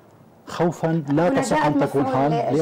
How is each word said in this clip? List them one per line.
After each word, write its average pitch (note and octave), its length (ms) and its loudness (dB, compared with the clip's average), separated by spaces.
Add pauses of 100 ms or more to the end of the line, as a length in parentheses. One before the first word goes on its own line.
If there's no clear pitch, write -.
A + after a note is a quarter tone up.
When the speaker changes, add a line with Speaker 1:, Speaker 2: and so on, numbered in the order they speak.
(480)
Speaker 1:
خوفا E3 640 -2
لا D3 180 2
Speaker 2:
هنا C3+ 140 0
Speaker 1:
تصح D4+ 220 0
Speaker 2:
جاءت - 20 2 (100)
Speaker 1:
أن C#4 120 0
تكون - 140 0
Speaker 2:
مفعول C4 200 -2
Speaker 1:
حال D3 100 2
Speaker 2:
لأجله. D#3 300 0